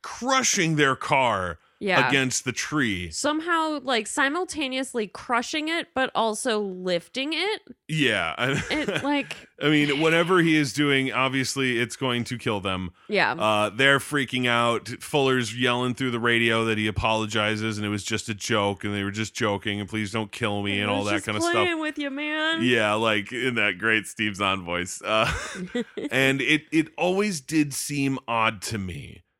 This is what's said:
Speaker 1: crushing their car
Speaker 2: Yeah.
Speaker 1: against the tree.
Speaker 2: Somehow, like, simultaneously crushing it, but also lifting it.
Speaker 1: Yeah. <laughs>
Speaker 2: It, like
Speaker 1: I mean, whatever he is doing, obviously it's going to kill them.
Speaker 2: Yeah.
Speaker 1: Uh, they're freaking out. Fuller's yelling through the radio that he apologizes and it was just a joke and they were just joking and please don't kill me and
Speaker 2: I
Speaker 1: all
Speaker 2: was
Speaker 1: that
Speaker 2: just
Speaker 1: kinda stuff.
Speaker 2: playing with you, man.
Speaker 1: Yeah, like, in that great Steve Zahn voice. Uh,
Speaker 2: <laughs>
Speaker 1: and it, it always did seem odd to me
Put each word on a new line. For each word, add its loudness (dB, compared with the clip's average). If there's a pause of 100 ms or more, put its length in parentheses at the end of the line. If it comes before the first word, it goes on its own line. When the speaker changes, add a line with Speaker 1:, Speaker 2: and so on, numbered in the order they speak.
Speaker 1:
crushing 2
their 6
car 2 (220)
Speaker 2:
Yeah. 4
Speaker 1:
against 2
the 0
tree. -2
Speaker 2:
Somehow, 0
like, -2
simultaneously -2
crushing -2
it, -2
but 0
also 0
lifting -2
it. -2 (260)
Speaker 1:
Yeah. 2
<laughs> -2
Speaker 2:
It, -2
like -2 (260)
Speaker 1:
I 2
mean, 4
whatever 4
he 4
is 2
doing, 2
obviously 0
it's -2
going 0
to -6
kill -2
them. -4 (160)
Speaker 2:
Yeah. 2
Speaker 1:
Uh, 2
they're 6
freaking -2
out. 2 (120)
Fuller's 0
yelling 0
through -2
the -2
radio 4
that 0
he 0
apologizes 0
and -4
it -2
was -2
just -4
a -4
joke 0
and -4
they -2
were -2
just -6
joking -2
and -6
please -4
don't -4
kill -2
me -2
and 0
Speaker 2:
I 2
Speaker 1:
all 0
Speaker 2:
was -2
Speaker 1:
that 0
Speaker 2:
just -4
Speaker 1:
kinda -2
stuff. 0
Speaker 2:
playing 0
with -6
you, -4
man. -4
Speaker 1:
Yeah, 2
like, 0
in -2
that 0
great 0
Steve -4
Zahn 0
voice. -4
Uh, 2 (400)
Speaker 2:
<laughs> -6
Speaker 1:
and 2
it, 2 (100)
it 2
always 0
did 0
seem -2 (100)
odd 2
to -6
me -10 (160)